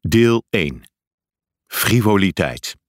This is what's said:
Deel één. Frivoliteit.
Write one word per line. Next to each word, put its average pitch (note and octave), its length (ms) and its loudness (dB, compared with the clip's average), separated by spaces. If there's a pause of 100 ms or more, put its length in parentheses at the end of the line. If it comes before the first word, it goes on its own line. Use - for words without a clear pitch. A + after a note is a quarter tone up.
Deel A#2 500 2
één. D2 320 -4 (840)
Frivoliteit. G2 1080 -2 (120)